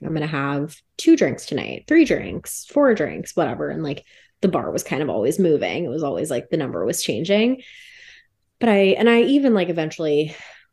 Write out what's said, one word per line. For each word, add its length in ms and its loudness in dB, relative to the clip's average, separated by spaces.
"I'm 100 -8
gonna 140 -4
have 480 -4
two 200 4
drinks 280 0
tonight, 420 -8
three 180 6
drinks, 600 -4
four 300 4
drinks, 400 -4
whatever." 340 -2
And, 140 -6
like, 200 -6
the 60 2
bar 240 -2
was 120 -4
kind 200 -4
of 60 -4
always 300 0
moving. 460 2
It 40 -6
was 140 -6
always, 280 -4
like, 180 -6
the 80 -2
number 280 -4
was 180 -4
changing. 580 0
But 100 0
I, 80 4
and 120 2
I 140 6
even, 300 4
like, 160 2
eventually 640 -2